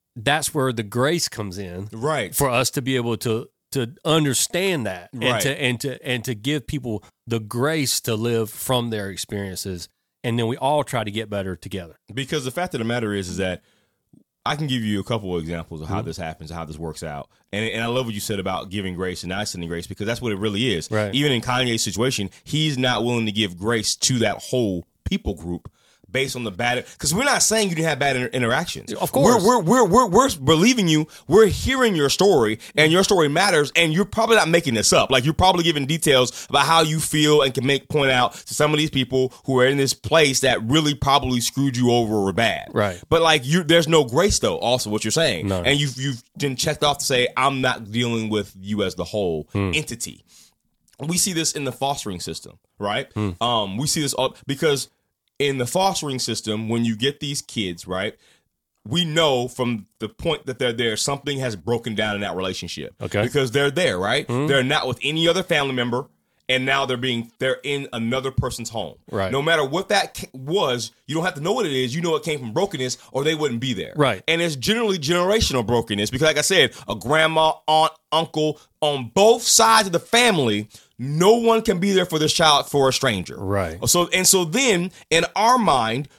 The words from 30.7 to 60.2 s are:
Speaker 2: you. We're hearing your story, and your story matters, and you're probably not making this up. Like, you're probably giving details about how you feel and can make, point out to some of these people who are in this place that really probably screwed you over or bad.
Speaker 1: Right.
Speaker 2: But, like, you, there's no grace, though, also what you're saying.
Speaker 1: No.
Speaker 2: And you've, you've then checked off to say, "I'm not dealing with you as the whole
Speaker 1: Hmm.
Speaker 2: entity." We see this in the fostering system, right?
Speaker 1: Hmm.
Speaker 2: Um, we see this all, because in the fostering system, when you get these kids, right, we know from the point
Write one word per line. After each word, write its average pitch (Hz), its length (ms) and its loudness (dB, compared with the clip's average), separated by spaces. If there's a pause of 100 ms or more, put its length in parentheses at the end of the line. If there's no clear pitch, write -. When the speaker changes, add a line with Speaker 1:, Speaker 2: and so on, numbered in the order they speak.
Speaker 2:
you. 156 200 2 (200)
We're 208 200 8
hearing 240 500 2
your 143 140 2
story, 131 480 4 (180)
and 156 160 6
your 185 100 4
story 175 280 4
matters, 160 440 2
and 165 200 4
you're 196 100 2
probably 226 320 2
not 180 100 4
making 160 280 2
this 104 180 2
up. 143 180 4
Like, 131 140 4
you're 151 80 2
probably 180 320 4
giving 151 220 0
details 135 640 2
about 139 160 2
how 165 160 4
you 156 180 0
feel 151 400 4
and 135 140 0
can 123 100 -2
make, 139 240 0
point 139 220 2
out 123 240 2
to - 180 -14
some 151 220 2
of 151 40 2
these 151 120 0
people 131 420 0 (140)
who 131 120 2
are 123 80 6
in 139 120 2
this 135 160 0
place 151 460 2
that 123 220 2
really 147 320 2
probably 131 460 2
screwed 131 380 -2
you 123 120 4
over 117 240 2
or 98 200 2
bad. 98 400 0
Speaker 1:
Right. 98 340 0
Speaker 2:
But, 165 140 4
like, 156 240 4
you, 170 180 2
there's 160 240 4
no 160 160 4
grace, 151 340 0
though, 92 200 0
also 113 320 0
what 107 140 -2
you're 107 80 -2
saying. 110 360 0
Speaker 1:
No. 95 140 -2
Speaker 2:
And 139 180 2
you've, 135 160 -4
you've 131 260 -8 (140)
then 139 200 -4
checked 151 280 -4
off 143 140 0
to - 80 -6
say, 123 220 2 (100)
"I'm 135 240 0
not 117 280 -4
dealing 113 380 -2
with 104 320 -4
you 101 220 -4
as 90 140 -4
the 87 80 -6
whole 85 480 -4
Speaker 1:
Hmm. 98 220 0
Speaker 2:
entity." - 520 -8 (720)
We 160 180 -4
see 185 160 0
this 160 200 -2
in 151 120 -6
the 131 80 -4
fostering 123 480 -4
system, - 380 -12 (200)
right? 104 360 -4
Speaker 1:
Hmm. 104 160 -2 (120)
Speaker 2:
Um, 107 360 0
we 147 80 -4
see - 160 -2
this 139 100 -2
all, 127 240 -2 (100)
because 139 440 -2 (480)
in 139 200 0
the 123 80 -2
fostering 160 540 0
system, 110 480 -4
when 117 160 0
you 117 100 0
get 131 240 -2
these 139 240 -8
kids, 90 460 -6
right, 92 260 -6 (720)
we 175 180 -2
know 151 440 2
from 120 380 -4 (120)
the 110 100 -6
point - 380 -6